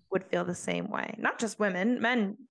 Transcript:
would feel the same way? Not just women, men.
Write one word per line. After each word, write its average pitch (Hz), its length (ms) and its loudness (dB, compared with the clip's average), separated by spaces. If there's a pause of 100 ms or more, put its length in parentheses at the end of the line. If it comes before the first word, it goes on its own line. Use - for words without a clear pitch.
(100)
would 190 140 0
feel 180 200 0
the 180 100 -2
same - 340 -2
way? - 300 -4
Not - 220 0
just 220 180 -4
women, 208 420 2
men. 220 380 2 (120)